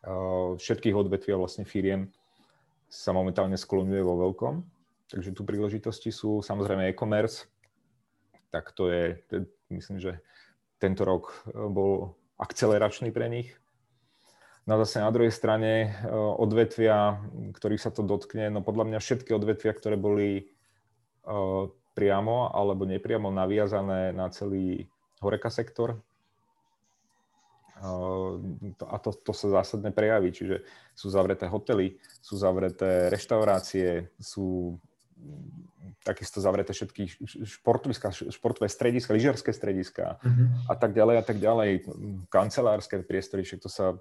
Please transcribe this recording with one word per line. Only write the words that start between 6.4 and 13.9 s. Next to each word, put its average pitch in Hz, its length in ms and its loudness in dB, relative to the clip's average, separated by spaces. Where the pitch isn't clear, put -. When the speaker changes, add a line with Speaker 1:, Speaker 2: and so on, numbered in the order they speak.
Speaker 1:
samozrejme 98 480 0
e-commerce, 107 560 -2
tak - 240 -8
to 90 160 2
je, 87 400 0
to - 80 -
je, - 20 -4
myslím, 92 320 -10
že 90 160 -8
tento 95 240 2
rok, 92 240 0
e, - 80 -12
bol 95 480 0
akceleračný 107 800 0
pre 120 160 -2
nich. 120 240 -8